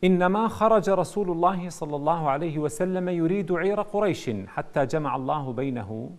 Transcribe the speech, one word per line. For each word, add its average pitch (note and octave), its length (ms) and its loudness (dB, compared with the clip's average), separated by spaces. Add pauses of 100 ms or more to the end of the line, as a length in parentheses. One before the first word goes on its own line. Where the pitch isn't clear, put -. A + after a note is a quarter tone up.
إنما F#3 440 4
خرج G#3+ 420 4
رسول F#3+ 420 0
الله F3 380 0
صلى D3+ 260 -6
الله D3+ 340 0
عليه D3 300 0
وسلم F3+ 500 -2
يريد F3 420 0
عير F#3+ 300 0
قريش، G3+ 480 0 (180)
حتى - 380 -2
جمع C#3+ 300 -2
الله C3+ 380 -2
بينه A#2 640 -6